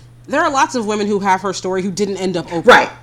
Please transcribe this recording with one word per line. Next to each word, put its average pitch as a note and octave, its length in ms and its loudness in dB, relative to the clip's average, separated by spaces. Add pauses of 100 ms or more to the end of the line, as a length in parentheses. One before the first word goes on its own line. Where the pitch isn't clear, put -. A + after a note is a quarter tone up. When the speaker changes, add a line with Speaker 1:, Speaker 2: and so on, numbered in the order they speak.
(280)
Speaker 1:
there D4 140 0
are E4+ 80 2
lots C#4+ 260 2
of A3+ 100 -2
women G#3+ 220 0
who G#3 120 0
have F#3+ 220 2
her G3 120 -2
story F#3+ 280 -4
who G3 100 -4
didn't G3 260 -2
end F#3 200 -2
up - 100 -6
Oprah. E3+ 180 -4
Speaker 2:
Right. G#3+ 240 6 (140)